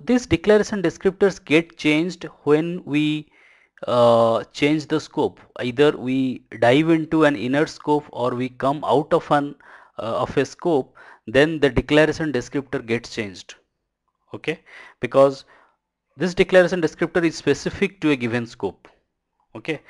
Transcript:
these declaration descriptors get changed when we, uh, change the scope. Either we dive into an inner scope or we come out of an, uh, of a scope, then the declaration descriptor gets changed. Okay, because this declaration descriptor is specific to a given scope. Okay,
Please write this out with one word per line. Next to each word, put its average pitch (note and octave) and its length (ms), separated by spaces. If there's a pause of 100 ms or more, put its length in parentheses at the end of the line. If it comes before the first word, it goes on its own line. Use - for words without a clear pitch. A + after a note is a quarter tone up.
these B3 240
declaration G3+ 560
descriptors F#3 600
get E3 340
changed D#3 480 (180)
when E3 420
we, D3+ 420 (600)
uh, A#2 560 (100)
change D3 320
the D#3 140
scope. - 400 (200)
Either C#3 380
we B2+ 460 (160)
dive C#3 320
into D#3+ 320
an C#3+ 120
inner C3+ 300
scope D3+ 460
or B2 240
we B2 140
come C#3 360
out D3 260
of E3 200
an, C#3+ 240 (420)
uh, A2 240
of - 160
a C3 80
scope, D3 500 (300)
then D3 340
the C#3 100
declaration D3+ 640
descriptor B2+ 540
gets A#2 280
changed. G2 420 (800)
Okay, - 260 (400)
because C3+ 460 (680)
this F3 180
declaration F3+ 480
descriptor E3 440
is D#3 100
specific - 640
to D3+ 100
a C#3+ 40
given A#2+ 300
scope. - 420 (680)
Okay, C#3+ 340